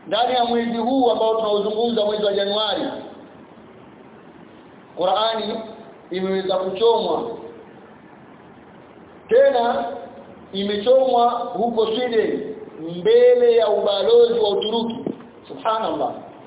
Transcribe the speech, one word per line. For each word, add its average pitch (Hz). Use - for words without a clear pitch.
ndani 240
ya 247
mwezi 233
huu 240
ambao 220
tunaozungumza, 214
mwezi 208
wa 202
Januari. 202
Qur'ani 214
imeweza 190
kuchomwa, 190
tena 240
imechomwa 240
huko 220
Sweden 220
mbele 240
ya 226
ubalozi 214
wa 208
Uturuki. 220
Subhanallah, 190